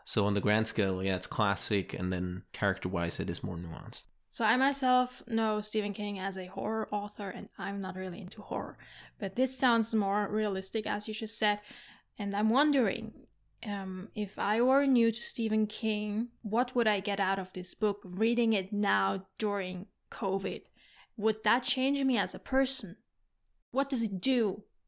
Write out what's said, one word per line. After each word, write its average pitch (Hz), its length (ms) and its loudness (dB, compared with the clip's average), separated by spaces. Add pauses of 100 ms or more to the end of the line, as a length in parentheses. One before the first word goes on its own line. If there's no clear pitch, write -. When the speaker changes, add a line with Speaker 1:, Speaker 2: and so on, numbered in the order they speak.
Speaker 1:
So - 220 2
on 104 80 2
the 101 80 2
grand 107 260 4
scale, 95 340 2
yeah, 95 140 2
it's 90 120 -4
classic, 101 640 0
and 92 180 -2
then 90 320 -2 (100)
character-wise, 92 640 0
it 90 100 -2
is 87 140 -4
more 98 120 -4
nuanced. 85 480 -10 (260)
Speaker 2:
So - 140 -6
I 226 140 4
myself 254 720 2
know 220 340 0
Stephen 208 320 -2
King 202 260 -6
as 185 180 -4
a 185 100 -8
horror 220 440 -4
author, 208 380 -4
and 180 280 -10
I'm 196 240 -6
not 185 140 -6
really 185 240 -8
into 180 220 -12
horror. - 360 -6 (420)
But 190 160 -6
this 254 220 2
sounds 233 360 4
more 208 360 2
realistic, 214 560 -2
as 208 220 -2
you 214 60 -4
just 214 240 -6
said. 208 240 2 (580)
And 202 160 -2
I'm 214 140 2
wondering, 269 640 2 (520)
um, 190 480 -6
if 202 240 -6
I 214 240 0
were 269 240 6
new 240 240 6
to 226 100 -2
Stephen 214 480 0
King, 214 600 -2 (140)
what 233 340 -2
would 233 120 2
I 208 120 2
get 196 220 -4
out 190 180 0
of 185 140 -8
this 180 220 -8
book, 202 280 0
reading 220 480 2
it 196 220 0
now 196 540 2 (100)
during 185 500 -2 (240)
covid? 190 520 -2 (520)
Would 214 300 0
that 247 180 4
change 277 400 0
me 262 140 2
as 185 180 -2
a - 40 -12
person? 262 580 0 (720)
What 269 180 0
does 233 140 0
it 196 160 -2
do 233 440 2 (240)